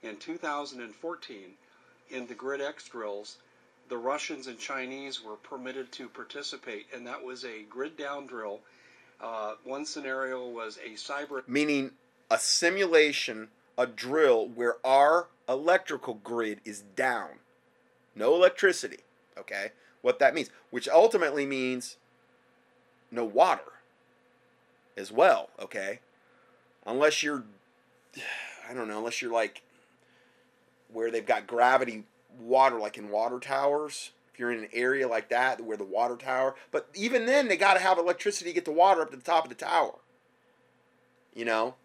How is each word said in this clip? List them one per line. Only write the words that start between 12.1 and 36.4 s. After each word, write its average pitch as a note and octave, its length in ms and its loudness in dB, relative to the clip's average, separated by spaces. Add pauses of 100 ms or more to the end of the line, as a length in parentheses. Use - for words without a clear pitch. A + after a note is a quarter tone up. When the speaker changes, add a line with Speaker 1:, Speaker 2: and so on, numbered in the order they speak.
Speaker 2:
a A2+ 80 4
simulation, D#3 1080 2 (280)
a B2 100 2
drill A#2+ 600 4
where A#2+ 360 -2
our C#3+ 440 6 (200)
electrical C#3 640 0
grid A2 500 -4
is G#2 180 -12 (120)
down. G#2 460 -2 (720)
No A2+ 200 4
electricity, F3+ 680 4 (380)
okay? G2+ 340 -8 (300)
What B2 180 2
that C3+ 140 6
means, C#3+ 160 -4 (200)
which B2 180 -6
ultimately D#3 580 6
means B2+ 500 -4 (1160)
no A#2 120 -4
water G#2+ 480 4 (1200)
as G2+ 160 -12
well, C3+ 380 4 (100)
okay? G2+ 400 -8 (840)
Unless D3 380 2
you're, D3 220 -4 (720)
<sighs> - 520 -14
I B2 60 -12
don't A#2 140 -6
know, G#2+ 100 -6
unless A#2 240 -6
you're, A#2 100 -6
like, A2 300 0 (1300)
where A2+ 180 -2
they've A2+ 140 -4
got G#2+ 220 0
gravity A#2+ 580 4 (340)
water, B2 400 4
like G#2+ 200 -6
in G#2 100 -12
water A2+ 300 -2
towers. C#3 720 -2 (220)
If - 80 -18
you're A#2+ 120 -2
in A#2 60 -4
an A2 140 -10
area B2+ 360 0
like A2+ 220 -4
that B2 300 2
where A2 160 -6
the G2+ 80 -6
water A#2 320 -2
tower, C3 380 -2 (160)